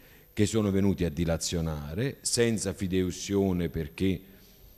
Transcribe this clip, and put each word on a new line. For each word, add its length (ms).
che 120
sono 280
venuti 320
a 40
dilazionare 1120
senza 520
fideiussione 960
perché 520